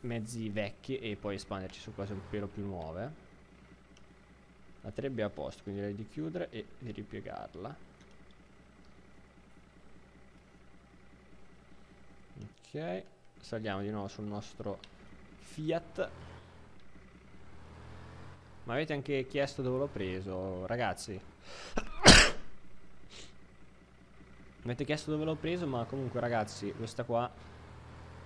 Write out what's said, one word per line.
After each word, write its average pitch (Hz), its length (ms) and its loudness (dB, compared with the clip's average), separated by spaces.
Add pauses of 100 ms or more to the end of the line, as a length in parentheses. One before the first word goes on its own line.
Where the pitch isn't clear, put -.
mezzi 117 480 -2
vecchi 104 500 -2
e 107 160 -2
poi 101 200 -2
espanderci 95 440 -4
su - 160 -12
cose 98 180 -2
un 95 160 -4
pelo 104 180 -2
più 101 180 -4
nuove. 92 640 -4 (1500)
La 101 100 -6
trebbia 127 340 0
è - 20 4
a 101 40 0
posto, 69 320 -4
quindi 101 180 -2
direi 101 140 0
di 107 120 -6
chiudere 160 440 -2
e 110 140 -6 (140)
di 120 120 -6
ripiegarla. 104 840 -6 (4000)
Ok, 175 300 -2 (380)
saliamo 107 400 0
di 101 80 2
nuovo 104 180 0
sul 107 180 -6
nostro 104 540 -4 (600)
Fiat. 160 720 -2 (2500)
Ma 117 100 0
avete 151 200 4
anche 139 340 4
chiesto 139 340 2
dove 127 180 4
l'ho 139 80 4
preso, 92 800 0
ragazzi. 104 520 2
<coughs> - 0 - (3500)
Mi 120 80 -4
avete 127 160 0
chiesto 143 260 2
dove 151 140 2
l'ho 160 100 4
preso, 170 300 0
ma 127 200 2
comunque, 127 340 0
ragazzi, 110 540 2
questa 113 300 -4
qua 117 260 4 (960)